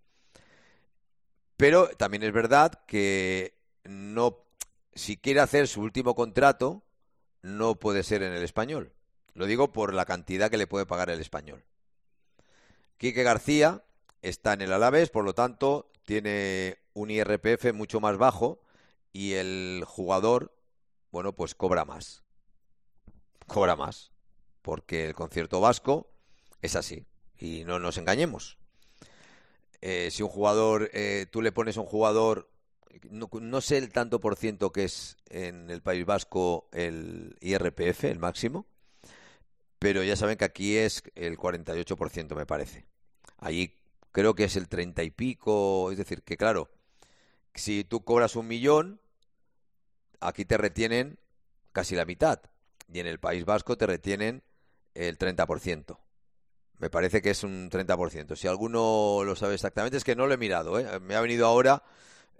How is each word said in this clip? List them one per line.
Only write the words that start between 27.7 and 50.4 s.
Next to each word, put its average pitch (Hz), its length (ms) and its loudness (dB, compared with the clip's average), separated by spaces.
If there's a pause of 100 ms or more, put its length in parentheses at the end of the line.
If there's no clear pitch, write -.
nos 87 220 -6
engañemos. 104 580 -2 (1200)
Eh, 87 280 -4
si 104 140 -6
un 101 60 -4
jugador, 107 640 2
eh, 101 360 -4
tú 113 140 -4
le 110 80 2
pones 110 260 -4
a 113 40 -4
un 98 60 -8
jugador, 107 640 2 (600)
no, 107 180 -12 (100)
no 120 220 -4
sé 147 160 2
el 127 140 -4
tanto 120 280 0
por 101 160 0
ciento 101 360 -2
que 98 140 0
es - 320 -10 (120)
en 87 400 -10
el 87 140 -10
País 90 240 -2
Vasco 92 640 0
el 85 680 -8
I 92 140 -4
R 90 180 0
P 87 180 -2
F, 110 200 -2
el 90 80 -4
máximo, 113 480 -6 (1120)
pero 98 220 2
ya 98 140 0
saben 104 240 0
que 104 60 2
aquí 101 300 -2
es 110 280 0 (100)
el 85 240 -8
cuarenta 85 400 -4
y - 20 -2
ocho 87 160 -6
por 80 140 -4
ciento, 78 240 -10
me 73 140 -6
parece. - 400 -8 (500)
Allí 85 400 -6 (340)
creo 104 220 6
que 101 120 2
es 92 100 -2
el 92 140 -4
treinta 87 340 -4
y 80 80 -6
pico, 101 800 0
es 95 80 -6
decir, - 240 -8
que 92 120 -10
claro, 101 360 0 (800)
si 101 300 -4
tú 113 200 -6
cobras 117 320 2
un 113 120 -6
millón, 147 520 2 (1200)
aquí 90 260 -6